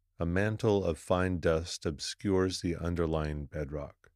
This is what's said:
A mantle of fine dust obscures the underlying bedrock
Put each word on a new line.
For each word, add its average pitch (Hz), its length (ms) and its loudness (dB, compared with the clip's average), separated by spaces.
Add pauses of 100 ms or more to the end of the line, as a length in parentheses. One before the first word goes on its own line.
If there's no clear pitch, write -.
(200)
A 85 60 -2
mantle 101 580 2
of 85 120 0
fine 90 440 0
dust 82 440 0
obscures 92 760 0
the 85 160 -2
underlying 80 680 -2
bedrock 71 680 -8